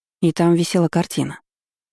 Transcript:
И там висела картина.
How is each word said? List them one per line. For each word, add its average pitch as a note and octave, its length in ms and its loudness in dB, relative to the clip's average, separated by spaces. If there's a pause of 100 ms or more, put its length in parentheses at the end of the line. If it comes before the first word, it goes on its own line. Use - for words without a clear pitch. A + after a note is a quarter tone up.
(200)
И E3 120 0
там E3+ 200 2
висела E3+ 380 0
картина. D3 500 -4 (520)